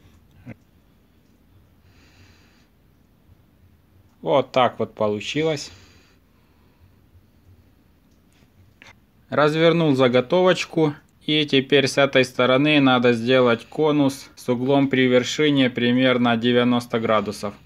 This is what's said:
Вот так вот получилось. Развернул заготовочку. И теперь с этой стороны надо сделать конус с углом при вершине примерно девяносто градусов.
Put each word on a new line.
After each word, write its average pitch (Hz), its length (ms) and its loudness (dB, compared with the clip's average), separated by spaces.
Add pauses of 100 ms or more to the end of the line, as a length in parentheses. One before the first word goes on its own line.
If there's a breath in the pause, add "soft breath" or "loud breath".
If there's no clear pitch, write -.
(4000 soft breath)
Вот 151 300 -2
так 127 300 0
вот 110 140 -8
получилось. 143 760 -6 (3500 soft breath)
Развернул 156 680 2
заготовочку. 147 1000 0 (320)
И 151 200 0
теперь 135 400 0
с - 100 -4
этой 135 280 2
стороны 131 560 0
надо 123 320 2
сделать 120 560 0
конус 147 680 -2
с - 140 -20
углом 135 400 0
при 131 140 0
вершине 127 680 0
примерно 120 680 0
девяносто 120 640 0
градусов. 104 560 -4 (120)